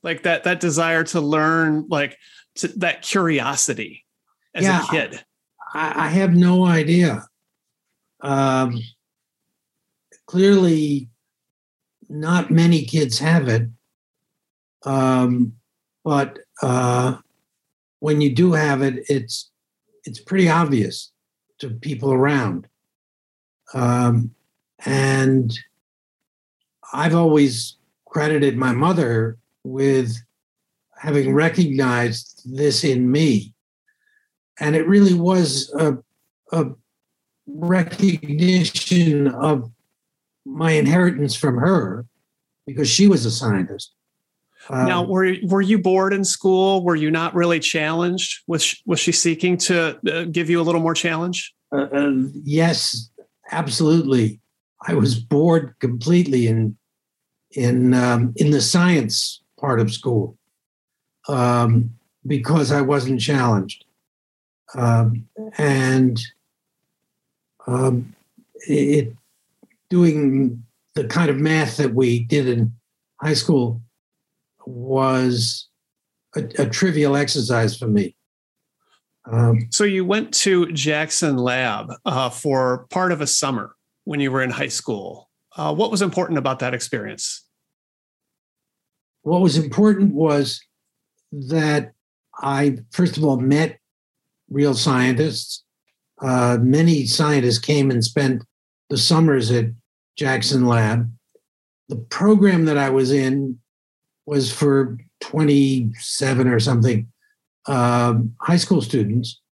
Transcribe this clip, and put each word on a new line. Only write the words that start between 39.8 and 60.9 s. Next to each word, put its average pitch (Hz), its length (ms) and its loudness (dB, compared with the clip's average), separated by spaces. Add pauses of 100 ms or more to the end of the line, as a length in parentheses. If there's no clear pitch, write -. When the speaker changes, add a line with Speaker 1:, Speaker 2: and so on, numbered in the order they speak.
Speaker 2:
my 156 280 -2
inheritance 147 640 2
from 127 220 -2
her, 120 480 0 (640)
because 135 200 -4
she 196 200 4
was 147 180 4
a 113 60 -2
scientist. 101 600 -4 (760)
Uh, 131 160 -2
Speaker 1:
Now, 180 180 0
were, 185 400 0
were 196 180 0
you 208 160 2
bored 190 360 2
in 196 100 -2
school? 190 600 0
Were 175 120 0
you 151 160 -2
not 165 240 -2
really 170 240 2
challenged? 165 880 -4
Was 165 160 -2
she, - 220 -4
was 165 140 -2
she 170 120 0
seeking 175 460 0
to, 165 420 -2 (120)
uh, 165 140 -6
give 165 240 -4
you 170 120 2
a - 20 0
little 170 180 0
more 165 140 -2
challenge? 170 580 -4 (180)
Speaker 2:
Uh, 139 200 -2
uh, 143 200 0 (320)
yes, 147 680 -2 (420)
absolutely. 139 880 0 (480)
I 170 60 -2
was 131 260 2
bored 151 600 2
completely 127 680 0
in, 113 300 0 (720)
in, 127 420 2
um, 120 440 0
in 147 140 2
the 139 100 2
science 165 800 0 (180)
part 127 200 -2
of 101 140 0
school, 110 440 -4 (920)